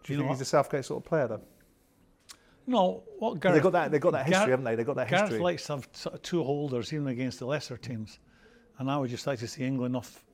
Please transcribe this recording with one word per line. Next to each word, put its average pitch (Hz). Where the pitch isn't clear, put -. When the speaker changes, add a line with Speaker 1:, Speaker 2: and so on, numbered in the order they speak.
Speaker 1:
Do 147
you 143
Speaker 2:
you 143
Speaker 1:
think 135
Speaker 2:
know 151
Speaker 1:
he's 131
a 131
Southgate 143
sort 127
of -
player, 151
though? 107
Speaker 2:
No, 196
what -
Speaker 1:
They've 147
Speaker 2:
Gareth 170
Speaker 1:
got 185
that, 165
they've 151
got 170
that 135
history, 170
Speaker 2:
Gareth 220
Speaker 1:
haven't 131
they? 113
They've 113
got 139
that 123
Speaker 2:
Gareth 190
Speaker 1:
history. 113
Speaker 2:
likes 175
to 151
have 135
sort -
of 151
two 170
holders, 135
even 147
against 127
the 131
lesser 135
teams. 110
And 131
I 143
would 131
just 120
like 139
to 113
see -
England 127
off, -